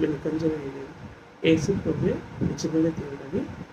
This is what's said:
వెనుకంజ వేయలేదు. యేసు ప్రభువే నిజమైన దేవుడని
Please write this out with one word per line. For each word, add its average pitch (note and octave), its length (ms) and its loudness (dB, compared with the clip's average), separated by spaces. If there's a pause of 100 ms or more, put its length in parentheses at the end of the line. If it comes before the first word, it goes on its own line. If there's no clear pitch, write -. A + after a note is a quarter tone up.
వెనుకంజ D#3 420 0
వేయలేదు. C#3 460 -2 (560)
యేసు D#3+ 280 6
ప్రభువే F3 460 2 (240)
నిజమైన D#3+ 460 2
దేవుడని D3 540 -4 (300)